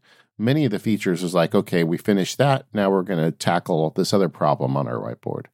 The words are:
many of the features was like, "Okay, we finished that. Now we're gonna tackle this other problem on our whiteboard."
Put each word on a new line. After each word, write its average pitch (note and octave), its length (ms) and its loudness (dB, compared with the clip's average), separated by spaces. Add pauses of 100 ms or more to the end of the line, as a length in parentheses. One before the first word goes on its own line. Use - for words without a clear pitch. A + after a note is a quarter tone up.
(380)
many C3+ 260 0
of B2+ 60 2
the G2+ 80 -2
features F#2+ 460 0
was F2 100 -4
like, E2+ 220 2
"Okay, F#2+ 280 2
we E2 140 0
finished G2 400 0
that. C3+ 340 0
Now G2+ 200 0
we're F#2+ 100 2
gonna E2 300 0
tackle E2+ 580 0
this - 240 -2
other G2 160 2
problem C#2+ 480 -2
on C2+ 100 -2
our A#1 120 -6
whiteboard." - 540 -10